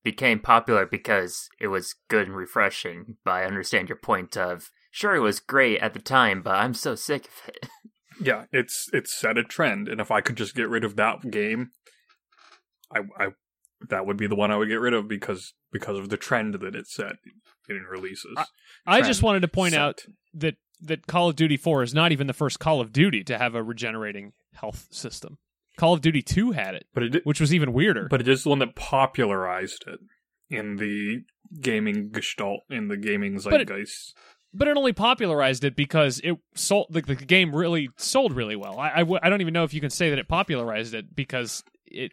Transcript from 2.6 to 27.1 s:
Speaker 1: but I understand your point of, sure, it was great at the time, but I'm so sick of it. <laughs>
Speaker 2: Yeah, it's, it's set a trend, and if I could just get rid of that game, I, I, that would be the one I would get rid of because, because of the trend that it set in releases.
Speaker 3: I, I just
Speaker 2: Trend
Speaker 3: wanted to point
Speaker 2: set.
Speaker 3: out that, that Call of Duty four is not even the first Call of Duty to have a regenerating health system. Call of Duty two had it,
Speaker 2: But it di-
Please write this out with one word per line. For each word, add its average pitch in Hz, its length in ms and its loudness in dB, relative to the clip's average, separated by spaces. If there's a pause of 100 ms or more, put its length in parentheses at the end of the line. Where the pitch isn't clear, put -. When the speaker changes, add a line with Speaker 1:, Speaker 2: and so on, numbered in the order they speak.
Speaker 1:
but 92 80 0
I 92 120 0
understand 95 440 -2
your 95 100 -8
point 92 380 -2
of, 90 340 -4 (220)
sure, 202 240 0
it 143 40 4
was 104 200 2
great 131 400 2
at 107 140 -2
the - 60 -10
time, 110 420 4
but 95 120 0
I'm 117 200 2
so 131 200 -4
sick 143 320 -4
of - 220 -20
it. - 260 -16
<laughs> - 40 -20 (440)
Speaker 2:
Yeah, 117 300 0
it's, - 400 -2
it's - 260 -2
set 113 200 0
a 113 40 2
trend, 110 460 -2
and 110 100 -6
if 104 120 -4
I 104 100 4
could 117 160 -2
just 104 180 -4
get 117 140 0
rid 113 160 0
of 104 120 -4
that 110 340 0
game, 110 400 -2 (1200)
I, 110 40 -20 (200)
I, 98 100 -4 (600)
that 95 160 -6
would 101 140 -6
be 104 80 -4
the 104 80 -2
one 104 160 0
I 104 80 0
would 107 100 0
get 110 100 -2
rid 123 140 0
of 107 160 -2
because, 98 460 -8 (180)
because 101 260 -6
of 98 120 -10
the 101 80 -4
trend 110 380 -2
that 95 200 -10
it - 100 -12
set - 280 -10 (520)
in 98 240 -10
releases. 95 460 -12
Speaker 3:
I, 151 80 -4 (420)
I 202 140 6
just 262 200 2
Speaker 2:
Trend - 20 4
Speaker 3:
wanted 202 180 4
to 175 80 0
point 180 240 0
Speaker 2:
set. 147 80 2
Speaker 3:
out 147 220 -2 (320)
that, 151 220 -4 (260)
that 156 240 -6
Call 175 240 2
of 143 60 -6
Duty 151 200 4
four 143 260 2
is 120 120 -2
not 160 180 6
even 139 140 2
the 131 80 -2
first - 260 -2
Call 151 220 2
of 110 100 -6
Duty 151 320 4
to 117 140 -4
have 117 160 0
a 113 80 -2
regenerating 110 680 -6 (200)
health - 380 -12
system. - 480 -14 (400)
Call 170 160 6
of 147 80 0
Duty 151 180 4
two 233 300 0
had 98 240 -4
it, - 180 -12
Speaker 2:
But 120 120 0
it 117 40 -2
di- 147 160 2